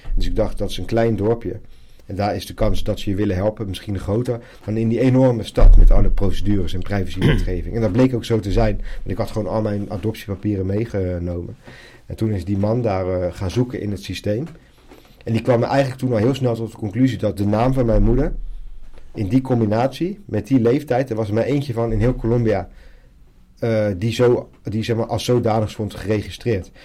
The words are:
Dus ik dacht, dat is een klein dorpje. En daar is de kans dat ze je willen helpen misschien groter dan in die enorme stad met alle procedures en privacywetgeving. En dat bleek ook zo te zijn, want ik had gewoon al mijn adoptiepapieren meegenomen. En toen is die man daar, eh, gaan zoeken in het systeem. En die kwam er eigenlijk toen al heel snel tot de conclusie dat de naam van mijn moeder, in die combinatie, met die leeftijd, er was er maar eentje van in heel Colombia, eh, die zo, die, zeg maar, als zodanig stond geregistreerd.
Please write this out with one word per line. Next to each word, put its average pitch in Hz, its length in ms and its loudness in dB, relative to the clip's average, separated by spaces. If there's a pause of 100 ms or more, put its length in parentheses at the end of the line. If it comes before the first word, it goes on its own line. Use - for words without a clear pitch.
(140)
Dus - 120 2
ik 131 100 0
dacht, 104 220 0
dat 101 120 -2
is - 80 -8
een 90 60 -6
klein 113 320 0
dorpje. 104 440 -2 (460)
En 101 80 -10
daar 101 220 -2
is 92 100 -8
de - 80 -14
kans 90 300 2
dat 104 160 -2
ze 104 100 -4
je 92 60 0
willen 98 200 0
helpen 104 320 -2
misschien 95 300 -6
groter 120 420 -4 (240)
dan 107 120 -4
in 113 120 0
die 117 120 0
enorme 127 420 4
stad - 340 8
met - 140 12
alle 104 200 8
procedures 98 640 4
en 87 80 -2
privacywetgeving. 101 920 0
En 117 60 -2
dat 104 120 0
bleek 131 220 2
ook 110 100 -2
zo 113 160 0
te 98 120 -2
zijn, 107 240 2
want - 340 -6
ik 92 60 -4
had 104 140 -4
gewoon 104 220 -4
al 110 100 -2
mijn 104 280 -4
adoptiepapieren 101 760 -4
meegenomen. 90 880 -4 (500)
En - 100 -10
toen 110 140 -2
is 95 140 -4
die 98 140 -2
man 110 240 0
daar, 92 400 -2
eh, 87 120 -4
gaan 95 160 -6
zoeken 123 300 -4
in 104 100 -6
het 98 120 -8
systeem. 107 420 -6 (800)
En 113 80 -4
die 113 100 0
kwam 120 200 2
er - 60 -2
eigenlijk 135 320 -2
toen 127 120 -2
al 113 60 0
heel 123 160 2
snel 123 200 -2
tot 110 160 -8
de - 60 -20
conclusie 110 420 0
dat 101 180 -2
de 101 100 -2
naam 113 260 2
van 131 140 0
mijn 107 160 4
moeder, 123 300 2 (840)
in 104 140 -4
die 127 120 2
combinatie, 123 840 -2
met 107 220 -6
die 131 140 2
leeftijd, 127 500 0
er 110 60 -4
was 110 120 -4
er 101 60 -4
maar 113 100 0
eentje 135 280 -2
van 113 200 -2
in 107 80 -2
heel 123 140 0
Colombia, 110 540 0 (920)
eh, 110 280 0 (100)
die 110 160 -2
zo, 120 360 2 (140)
die, 107 200 -4
zeg 110 140 -2
maar, 113 100 -2
als 110 180 -6
zodanig 110 460 0
stond 104 240 -8
geregistreerd. 101 760 -4 (140)